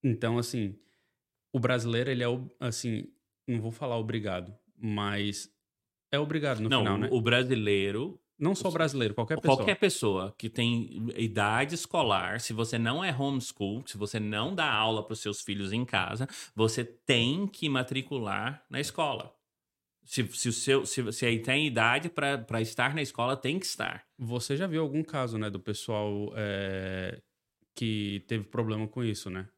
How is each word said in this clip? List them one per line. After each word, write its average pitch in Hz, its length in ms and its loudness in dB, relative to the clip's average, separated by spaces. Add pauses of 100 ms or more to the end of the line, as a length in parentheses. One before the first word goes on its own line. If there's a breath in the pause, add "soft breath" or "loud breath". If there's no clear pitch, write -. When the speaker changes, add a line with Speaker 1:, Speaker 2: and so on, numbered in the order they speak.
Speaker 1:
Então, 117 340 2
assim, 113 380 -2 (760 soft breath)
o 135 60 2
brasileiro, 117 520 2
ele 123 100 0
é, 120 60 0
o, 123 320 -2
assim, 113 460 -4 (420)
não 117 140 0
vou 113 100 -4
falar 120 260 -4
obrigado, 104 560 -4 (240)
mas 101 720 -2 (640)
é 143 80 2
obrigado 147 400 0
no 110 80 0
Speaker 2:
Não, 127 120 4
Speaker 1:
final, 101 160 4
Speaker 2:
o, - 20 2
Speaker 1:
né? 107 140 0
Speaker 2:
o 127 100 4
brasileiro 113 960 2 (180)
Speaker 1:
Não 175 160 2
só 190 140 -2
Speaker 2:
o, 180 40 0
Speaker 1:
brasileiro, 135 420 2
qualquer 120 260 0
pessoa. 139 180 8
Speaker 2:
qualquer 117 180 4
pessoa 101 640 2
que 113 120 -6
tem 117 680 0
idade 110 600 2
escolar, 107 680 2
se - 120 -4
você 113 240 0
não 120 260 2
é 175 120 0
homeschool, 127 680 -2
se - 120 -10
você 104 220 -2
não 107 340 -2
dá 160 180 0
aula 110 340 2
pros 110 160 -8
seus 104 200 -4
filhos 98 300 -4
em 120 140 0
casa, 104 420 -2 (280 loud breath)
você 110 280 4
tem 131 640 2
que 165 220 -4
matricular 127 1000 -2
na 135 100 -6
escola. 143 540 -4 (680)
Se, - 300 -2
se - 160 -2
o - 20 0
seu, 135 340 2
se, 117 280 -4
se - 140 -2
aí 113 120 2
tem 139 280 0
idade 123 420 2
pra, 143 280 0
pra 117 220 -4
estar 123 360 0
na 156 80 -2
escola, 131 340 -2
tem 147 220 -2
que 190 80 -8
estar. - 360 -6 (140)
Speaker 1:
Você 123 400 -4
já 180 80 -2
viu 160 160 0
algum 156 220 0
caso, 127 340 -4
né, 107 120 -2
do 95 100 -6
pessoal, 104 760 -4
é, 95 840 -4 (540)
que 104 520 -2
teve 110 180 -2
problema 110 420 -2
com 123 160 -6
isso, 104 260 -4
né? 92 180 -8 (100)